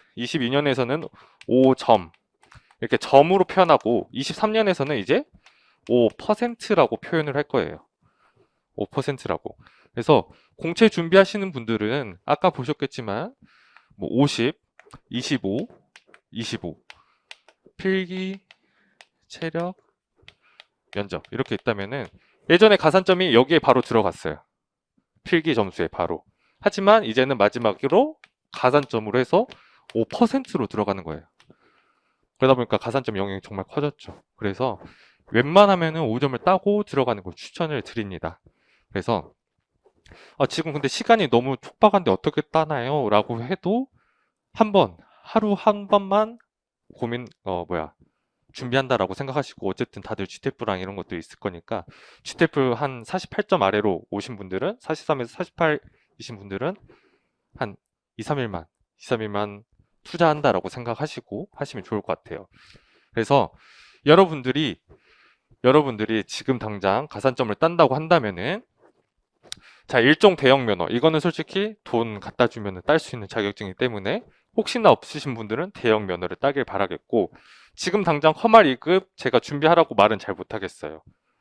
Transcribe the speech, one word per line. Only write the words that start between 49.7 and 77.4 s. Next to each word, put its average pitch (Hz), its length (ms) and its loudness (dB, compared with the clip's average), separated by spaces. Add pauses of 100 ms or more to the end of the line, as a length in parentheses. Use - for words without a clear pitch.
다들 98 240 -8
지테프랑 107 520 -6
이런 95 160 -10
것도 90 200 -12
있을 - 240 -14
거니까 90 460 -10 (380)
지테프 135 500 0
한 127 300 -8
사십팔 - 420 -10
점 160 180 0
아래로 104 480 0
오신 101 260 -10
분들은, 98 420 -6
사십삼에서 143 540 -6
사십팔이신 - 1040 -6
분들은 101 380 -6 (840)
한 104 180 -8 (420)
이, 113 40 -10
삼 143 160 -4
일만, 101 280 -6 (340)
이, - 40 -20
삼 113 200 -4
일만 104 400 -6 (400)
투자한다라고 151 640 0
생각하시고 123 840 -10
하시면 - 320 -12
좋을 107 200 -6
것 - 200 -6
같아요. 80 240 -14 (640)
그래서 117 400 2 (540)
여러분들이, 147 760 4 (840)
여러분들이 113 640 2
지금 - 340 -4
당장 104 480 -2
가산점을 117 480 -2
딴다고 165 400 2
한다면은, 151 680 -2 (1200)
자, - 120 2
일종 160 360 6
대형 135 300 4
면허, 92 220 0
이거는 151 320 2
솔직히 190 540 -4 (100)
돈 113 360 -2
갖다 - 260 0
주면은 101 400 -6
딸 156 140 2
수 - 160 -14
있는 107 120 -12
자격증이기 101 480 -6
때문에 120 460 -4 (340)
혹시나 214 360 4
없으신 139 420 -2
분들은 113 380 -6
대형 107 340 0
면허를 90 320 -6
따길 139 280 -2
바라겠고, 95 680 -2 (420)